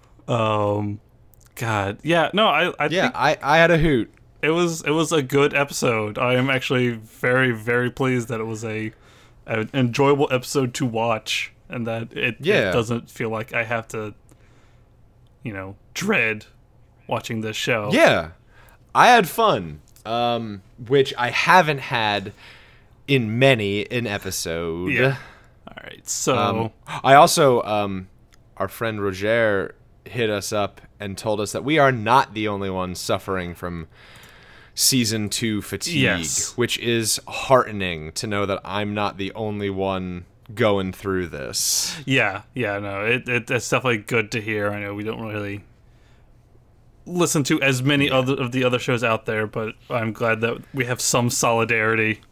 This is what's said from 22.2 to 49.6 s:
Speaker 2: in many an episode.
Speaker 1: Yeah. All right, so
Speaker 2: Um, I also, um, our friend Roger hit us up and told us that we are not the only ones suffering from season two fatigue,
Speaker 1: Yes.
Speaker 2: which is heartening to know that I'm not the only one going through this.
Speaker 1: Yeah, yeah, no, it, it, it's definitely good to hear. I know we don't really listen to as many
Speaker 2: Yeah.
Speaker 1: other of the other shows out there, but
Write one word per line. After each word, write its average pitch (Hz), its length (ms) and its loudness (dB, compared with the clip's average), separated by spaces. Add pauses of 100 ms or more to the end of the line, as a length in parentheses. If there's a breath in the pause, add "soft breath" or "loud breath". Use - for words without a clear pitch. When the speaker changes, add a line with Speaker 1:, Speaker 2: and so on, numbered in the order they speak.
Speaker 2:
in 117 320 0
many 107 540 2
an 117 160 -2
episode. 87 800 -4
Speaker 1:
Yeah. 131 280 2 (520 loud breath)
All - 60 -20 (100)
right, - 240 -20
so - 280 0
Speaker 2:
Um, 104 340 0 (340 loud breath)
I 131 100 8
also, 147 480 8
um, 101 460 -4 (480)
our 95 100 -4
friend 107 340 -6
Roger 101 760 0 (280)
hit 110 260 -4
us 101 220 -4
up 101 280 -4 (200)
and 98 180 -10
told 107 220 -2
us 101 120 -4
that 95 120 -6
we 151 160 2
are 147 120 6
not 117 420 2
the 107 120 -2
only 98 240 -4
ones 92 300 -4
suffering 92 540 -4
from 85 340 -10 (840 loud breath)
season 110 540 0
two 107 340 -2
fatigue, 156 400 -6
Speaker 1:
Yes. 90 540 -2
Speaker 2:
which 120 220 0
is 113 480 0
heartening 98 840 0
to - 160 -8
know 101 180 -2
that 98 180 -2
I'm 104 300 -4
not 104 220 -4
the 95 180 -6
only 104 360 -4
one 95 540 -4 (300)
going 101 380 2
through 92 360 -2
this. - 760 -4
Speaker 1:
Yeah, 113 380 0 (120)
yeah, 104 240 -2
no, 101 260 -6
it, 120 240 -2
it, 123 220 -2
it's 123 180 -2
definitely 123 300 0
good 107 340 -2
to 117 80 -2
hear. 104 300 -2
I 104 100 -6
know 101 140 -8
we 104 80 -8
don't 113 240 -6
really 104 380 -8 (1400 soft breath)
listen 170 400 0
to 156 180 0
as 131 200 2
many 143 240 4
Speaker 2:
Yeah. 131 120 0
Speaker 1:
other 131 160 2
of 123 180 -4
the 127 120 0
other 123 140 2
shows 120 260 0
out 113 220 0
there, 107 200 -2
but 110 280 -6 (160)